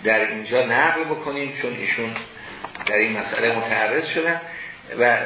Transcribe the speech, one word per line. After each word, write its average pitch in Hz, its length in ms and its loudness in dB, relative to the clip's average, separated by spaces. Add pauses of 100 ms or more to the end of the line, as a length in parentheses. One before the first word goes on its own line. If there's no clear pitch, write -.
در 110 160 4
اینجا 107 460 2
نقل 156 380 4
بکنیم، 143 580 -4
چون 120 160 -4
ایشون 113 380 -4 (720)
در 107 100 0
این 110 220 2
مسئله 110 380 0
متعرض 110 520 0
شدن 170 340 0 (580)
و 120 260 6